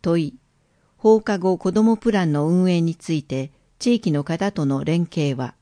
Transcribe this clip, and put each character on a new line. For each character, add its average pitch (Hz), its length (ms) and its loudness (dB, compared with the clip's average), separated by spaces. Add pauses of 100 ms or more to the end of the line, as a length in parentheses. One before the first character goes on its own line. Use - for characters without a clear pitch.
問 170 200 0
い。 151 140 -6 (600)
放 220 240 4
課 208 160 -2
後 180 200 0
子 185 140 -2
ど 202 100 2
も 226 140 4
プ 233 160 -2
ラ 190 140 0
ン 156 80 0
の 147 160 0
運 180 200 2
営 175 120 2
に 165 140 -2
つ - 180 -6
い 151 100 -2
て、 131 300 -8 (260)
地 240 160 2
域 214 160 -2
の 143 140 -2
方 196 260 -4
と 156 140 -4
の 139 180 -2
連 165 260 0
携 143 280 -2
は。 123 240 -8